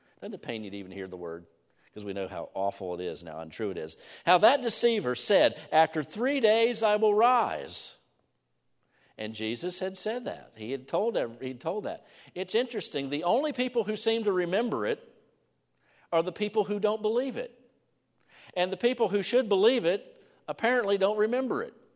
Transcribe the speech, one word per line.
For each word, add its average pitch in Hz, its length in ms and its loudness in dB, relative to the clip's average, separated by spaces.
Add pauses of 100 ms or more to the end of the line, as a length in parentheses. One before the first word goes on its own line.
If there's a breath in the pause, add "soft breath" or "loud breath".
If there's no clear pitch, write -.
(220 soft breath)
Doesn't 208 140 -10
it - 60 -14
pain 113 220 -8
you 101 60 -10
to 98 80 -10
even 95 160 -12
hear 98 160 -8
the 92 80 -12
word? 87 280 -10 (480 soft breath)
'Cause 104 120 -12
we 98 80 -6
know 95 160 -4
how 87 240 -8
awful 98 400 -4
it 87 80 -6
is 85 240 -8
now, 80 160 -10
untrue 95 300 -6
it 87 60 -6
is. 80 200 -8 (280 loud breath)
"How 175 120 6
that 247 240 6
deceiver 220 540 0
said, 156 440 4 (100)
'After 160 320 4
three 254 380 -2
days 226 420 4
I 214 140 4
will 208 180 4
rise.'" 208 800 0 (1200 soft breath)
And 110 200 -8
Jesus 117 420 -4
had 190 180 -6
said 233 300 -4
that. - 300 -10
He 110 160 -8
had 131 160 -8
told 208 280 0
ev-, 120 240 -4
he 131 140 -8
told 170 300 -6
that. 95 240 -8 (260 loud breath)
It's 185 220 -6
interesting. 180 560 -2
The 151 140 -2
only 269 280 2
people 247 300 -2
who 208 120 -4
seem 226 280 0
to 202 80 2
remember 180 560 0
it 135 200 -4 (1040 soft breath)
are 165 120 2
the 175 80 -4
people 214 320 0
who 202 160 -4
don't 208 240 0
believe 226 340 -2
it. - 160 -8 (1040 loud breath)
And 185 160 0
the 185 40 -6
people 240 340 2
who 196 120 0
should 233 280 2
believe 208 360 4
it 190 340 -2 (280 soft breath)
apparently 214 500 0
don't 196 200 2
remember 220 440 0
it. - 140 -8 (200)